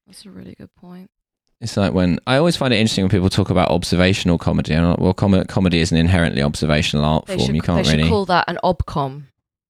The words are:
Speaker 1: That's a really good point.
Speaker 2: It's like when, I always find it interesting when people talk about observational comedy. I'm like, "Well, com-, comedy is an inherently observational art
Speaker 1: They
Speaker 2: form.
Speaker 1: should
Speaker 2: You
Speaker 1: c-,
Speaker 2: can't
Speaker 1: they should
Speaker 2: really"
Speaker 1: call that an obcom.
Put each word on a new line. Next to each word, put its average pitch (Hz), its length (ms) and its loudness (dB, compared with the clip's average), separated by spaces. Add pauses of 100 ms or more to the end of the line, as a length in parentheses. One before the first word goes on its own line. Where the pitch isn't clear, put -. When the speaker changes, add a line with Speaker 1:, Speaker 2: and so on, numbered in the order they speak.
Speaker 1:
That's - 200 -20
a 196 40 -20
really 185 260 -20
good - 200 -20
point. 180 340 -20 (500)
Speaker 2:
It's 113 160 -8
like 98 160 0
when, 90 340 2
I 127 100 0
always 165 200 2
find 131 180 -2
it 98 40 2
interesting 107 260 0
when 92 60 2
people 95 200 2
talk - 200 -2
about 90 200 2
observational 90 680 2
comedy. 78 360 -2
I'm 85 160 2
like, - 80 0
"Well, 90 160 2
com-, 98 300 2
comedy 90 360 0
is 82 120 0
an 82 60 2
inherently 82 440 2
observational 76 600 0
art 78 220 0
Speaker 1:
They - 100 -6
Speaker 2:
form. 64 100 0
Speaker 1:
should 69 100 -2
Speaker 2:
You 80 60 0
Speaker 1:
c-, - 40 -4
Speaker 2:
can't 82 180 0
Speaker 1:
they 73 60 0
should 78 80 2
Speaker 2:
really" 78 100 2
Speaker 1:
call 202 180 0
that 175 220 0
an 170 160 -6
obcom. 143 600 -4 (460)